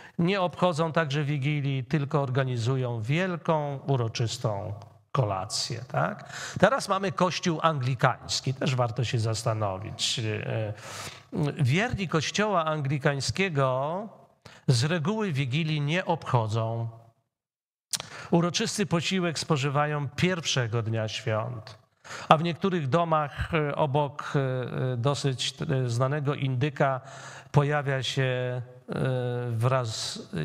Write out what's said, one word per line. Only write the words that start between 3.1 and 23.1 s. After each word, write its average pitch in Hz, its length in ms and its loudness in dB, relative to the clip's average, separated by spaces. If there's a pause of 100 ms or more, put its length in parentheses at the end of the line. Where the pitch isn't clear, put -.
uroczystą 113 880 0 (380)
kolację, 107 800 0
tak? - 400 -2 (280)
Teraz 220 280 6
mamy 196 240 2
Kościół 175 500 2
anglikański, 135 920 2
też 135 200 2
warto 123 300 2
się 120 140 0
zastanowić. 107 1000 -2 (260)
E, 110 260 -2 (840)
wierni 190 500 2
Kościoła 175 560 2
anglikańskiego 147 1400 0 (600)
z 123 160 4
reguły 180 480 0
Wigilii 147 480 0
nie 160 240 0
obchodzą. 113 840 0 (1400)
Uroczysty 175 560 2
posiłek 175 520 0
spożywają 147 680 0
pierwszego 135 760 0
dnia 110 260 0
świąt, 113 720 -4 (500)
a 160 80 2
w 151 60 -4
niektórych 170 460 -4
domach, 160 640 -2